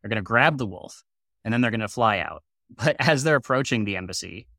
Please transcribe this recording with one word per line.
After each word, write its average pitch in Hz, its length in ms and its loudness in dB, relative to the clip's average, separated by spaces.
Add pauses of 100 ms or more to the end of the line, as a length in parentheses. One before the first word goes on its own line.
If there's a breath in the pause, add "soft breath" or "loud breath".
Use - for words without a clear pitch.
They're 104 80 -10
gonna 110 120 0
grab 131 360 4
the 127 80 -2
Wolf, - 380 -12 (420)
and 113 80 -2
then 120 80 2
they're 117 100 2
gonna 113 160 -4
fly 110 320 2
out. 80 240 -8 (260)
But 135 300 0
as 139 240 2
they're 156 120 4
approaching 127 500 0
the 101 120 -4
embassy 92 500 -10 (120)